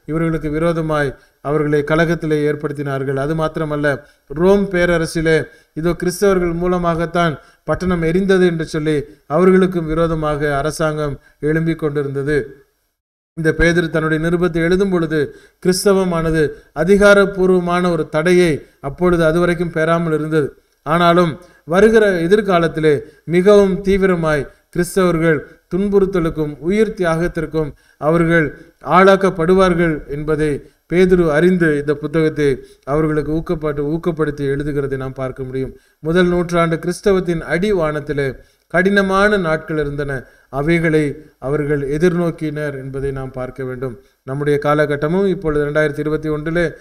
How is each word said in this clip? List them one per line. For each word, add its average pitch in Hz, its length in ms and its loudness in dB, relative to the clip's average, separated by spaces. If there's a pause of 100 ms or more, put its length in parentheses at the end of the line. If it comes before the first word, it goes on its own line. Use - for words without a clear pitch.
இவர்களுக்கு 160 460 -2
விரோதமாய் 156 640 -2 (240)
அவர்களை 147 440 0
கலகத்திலே 156 680 0
ஏற்படுத்தினார்கள். 139 640 -4
அது 143 180 -2
மாத்திரமல்ல, 151 680 -2 (240)
ரோம் 190 440 2
பேரரசிலே 165 720 0 (280)
இதோ 165 300 -2
கிறிஸ்தவர்கள் 180 520 0
மூலமாகத்தான் 170 840 0 (260)
பட்டணம் 170 380 -2
எரிந்தது 185 440 2
என்று 165 180 -2
சொல்லி 151 400 -2 (220)
அவர்களுக்கும் 185 600 2
விரோதமாக 151 680 -2
அரசாங்கம் 151 640 -4 (200)
எழும்பிக் 160 380 -2
கொண்டிருந்தது. 139 880 -4 (680)
இந்த 156 240 0
பேதுரு 165 320 2
தன்னுடைய 160 380 0
நிருபத்தை 170 260 0
எழுதும் 185 360 0
பொழுது, 160 460 -2 (300)
கிறிஸ்தவமானது 170 840 2 (220)
அதிகாரப்பூர்வமான 185 1200 4
ஒரு 156 180 -2
தடையை 165 580 2 (140)
அப்பொழுது 170 440 0
அதுவரைக்கும் 170 460 0
பெறாமல் 165 420 0
இருந்தது. 156 500 -2 (200)
ஆனாலும், 170 580 2 (240)
வருகிற 202 560 4
எதிர்காலத்திலே 165 800 2 (240)
மிகவும் 190 600 4
தீவிரமாய் 175 640 0 (280)
கிறிஸ்தவர்கள் 165 640 0 (360)
துன்புறுத்தலுக்கும் 180 800 0
உயிர் 202 380 0
தியாகத்திற்கும் 160 760 -2 (260)
அவர்கள் 165 760 0 (100)
ஆளாக்கப்படுவார்கள் 185 1080 2 (140)
என்பதை 151 420 -2 (380)
பேதுரு 180 420 2
அறிந்து 170 380 2 (100)
இந்த 143 160 -2
புத்தகத்தை 147 540 -2 (360)
அவர்களுக்கு 151 480 -2
ஊக்கப்பட்டு, 156 500 -4
ஊக்கப்படுத்தி 147 640 -4
எழுதுகிறதை 139 500 -4
நாம் 131 160 -8
பார்க்க 131 320 -8
முடியும். 127 280 -6 (300)
முதல் 175 260 2
நூற்றாண்டு 170 500 0
கிறிஸ்தவத்தின் 175 640 -2
அடிவானத்திலே 151 840 -2 (460)
கடினமான 196 640 2
நாட்கள் 156 420 -4
இருந்தன. 143 340 -6 (400)
அவைகளை 156 500 0 (360)
அவர்கள் 143 520 -2
எதிர்நோக்கினர் 156 880 -2
என்பதை 135 340 -6
நாம் 131 180 -8
பார்க்க 127 340 -10
வேண்டும். 127 300 -8 (320)
நம்முடைய 143 320 0
காலகட்டமும் 151 680 0
இப்பொழுது 156 380 -2
ரெண்டாயிரத்தி 147 340 -2
இருபத்தி 151 300 -4
ஒன்றிலே 160 360 -2 (160)